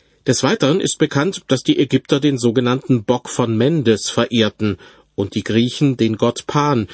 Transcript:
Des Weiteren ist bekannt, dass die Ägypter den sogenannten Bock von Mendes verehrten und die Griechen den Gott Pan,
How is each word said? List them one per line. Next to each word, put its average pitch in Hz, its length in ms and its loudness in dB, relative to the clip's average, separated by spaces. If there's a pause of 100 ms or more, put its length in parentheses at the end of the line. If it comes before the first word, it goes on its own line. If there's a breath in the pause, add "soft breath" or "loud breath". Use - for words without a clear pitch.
(260 loud breath)
Des - 180 0
Weiteren 156 360 0
ist - 180 -4
bekannt, 151 500 -2
dass 131 140 0
die - 160 0
Ägypter 139 420 0
den 139 180 0
sogenannten 123 680 0
Bock 123 240 -2
von 113 280 -2
Mendes 117 520 2
verehrten 107 680 0 (360 loud breath)
und 98 200 -4
die 104 80 -2
Griechen 123 540 0
den 110 200 0
Gott - 300 -2
Pan, 143 460 0